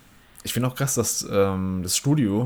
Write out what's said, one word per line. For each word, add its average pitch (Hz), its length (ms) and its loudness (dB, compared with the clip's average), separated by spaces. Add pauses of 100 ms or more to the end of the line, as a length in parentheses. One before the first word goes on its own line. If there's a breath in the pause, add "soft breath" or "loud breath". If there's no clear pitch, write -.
(440 soft breath)
Ich - 100 -6
finde 123 160 0
auch 127 60 -6
krass, 135 180 -2
dass, - 380 -2
ähm, 95 500 2
das 90 160 -2
Studio, 123 480 2